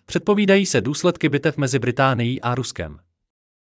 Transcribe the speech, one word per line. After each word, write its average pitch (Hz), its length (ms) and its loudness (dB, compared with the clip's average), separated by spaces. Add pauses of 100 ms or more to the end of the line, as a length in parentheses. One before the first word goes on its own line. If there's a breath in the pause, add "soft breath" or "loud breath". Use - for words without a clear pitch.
Předpovídají 202 600 2
se 127 160 0
důsledky 151 480 0
bitev 143 280 -2
mezi 135 220 0
Británií 123 600 0
a 120 140 -2
Ruskem. 80 440 -8 (760)